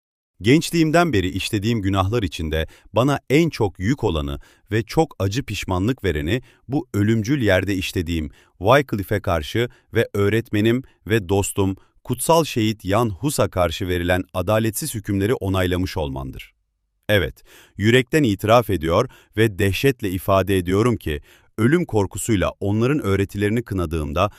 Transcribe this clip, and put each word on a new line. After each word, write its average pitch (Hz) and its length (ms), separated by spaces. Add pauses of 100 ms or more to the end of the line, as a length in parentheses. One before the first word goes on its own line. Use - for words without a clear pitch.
(420)
"Gençliğimden 160 720
beri 92 160
işlediğim 107 520
günahlar 98 420
içinde 78 440 (260)
bana 131 260 (100)
en 156 200
çok 101 300
yük 117 240
olanı 73 360 (320)
ve 110 120
çok - 360
acı 101 240
pişmanlık 98 600
vereni 87 380 (260)
bu 131 260
ölümcül 110 480
yerde 95 340
işlediğim 85 540 (300)
Wycliffe'e 107 600
karşı 90 480 (240)
ve 110 200
öğretmenim 110 680 (240)
ve 95 220
dostum, 98 460 (280)
kutsal - 400
şehit 113 420
Jan 110 240
Hus'a 113 400
karşı 90 380
verilen 87 360 (100)
adaletsiz 110 640
hükümleri 104 380
onaylamış 92 640
olmandır. 67 560 (560)
Evet, 87 340 (340)
yürekten 123 460
itiraf 110 460
ediyor 87 400 (280)
ve 107 220
dehşetle 98 520
ifade 95 460
ediyorum 98 400
ki, 73 240 (360)
ölüm 151 280
korkusuyla 98 640 (100)
onların 113 400
öğretilerini 101 640
kınadığımda 82 760